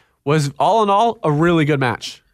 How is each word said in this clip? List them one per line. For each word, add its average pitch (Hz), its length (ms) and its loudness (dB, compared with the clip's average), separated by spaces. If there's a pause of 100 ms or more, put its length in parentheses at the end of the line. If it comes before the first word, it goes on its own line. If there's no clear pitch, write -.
(240)
was, 143 340 0
all 190 240 0
in 202 80 0
all, 220 340 0
a 156 80 0
really 165 340 2
good 143 140 0
match. - 440 -6 (100)